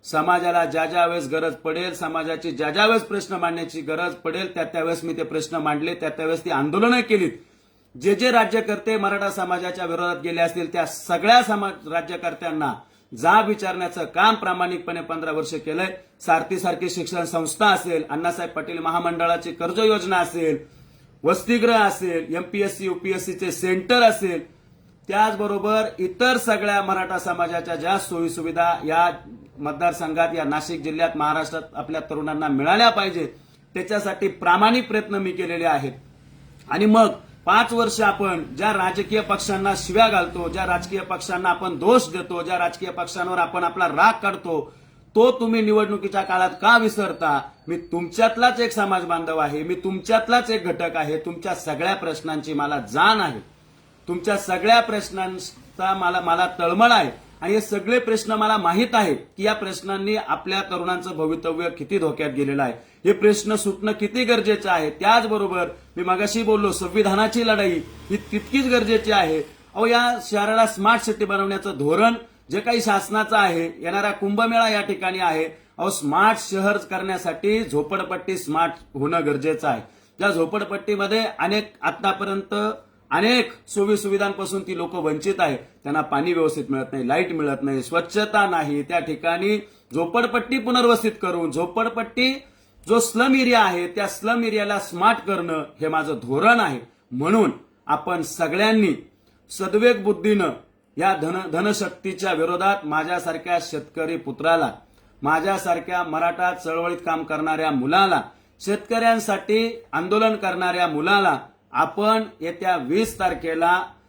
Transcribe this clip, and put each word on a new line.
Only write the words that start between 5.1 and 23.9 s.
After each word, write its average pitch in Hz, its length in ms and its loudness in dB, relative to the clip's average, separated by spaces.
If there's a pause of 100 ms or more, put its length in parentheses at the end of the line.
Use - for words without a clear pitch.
ते 160 100 -4
प्रश्न 156 320 -6
मांडले, 151 380 -2
त्या 160 160 -4
त्यावेळेस 160 360 -4
ती 180 40 -4
आंदोलनं 185 520 2
केलीत. 208 300 2 (720)
जे 196 140 4
जे 247 160 2
राज्यकर्ते 220 680 0
मराठा 202 320 0
समाजाच्या 180 560 -4
विरोधात 165 380 -2
गेले 170 180 -2
असतील, 170 320 -2
त्या 170 120 0
सगळ्या 196 580 2
समाज, 196 440 -4
राज्यकर्त्यांना 165 880 -4 (440)
जाब 190 300 4
विचारण्याचं 180 580 -4
काम 214 300 4
प्रामाणिकपणे 180 680 -4
पंधरा 160 300 -6
वर्ष 156 220 -4
केलंय. 170 440 -4 (240)
सारथीसारखी 175 680 0
शिक्षण 175 340 -6
संस्था 165 440 0
असेल, 185 420 0
अण्णासाहेब 170 420 -4
पाटील 165 280 -8
महामंडळाची 170 720 0
कर्ज 175 280 -4
योजना 196 380 2
असेल, 170 400 0 (680)
वसतिगृह 220 540 4
असेल, 180 580 0
एमपीएससी, 190 500 -4
यूपीएससीचे 185 640 -4
सेंटर 185 500 2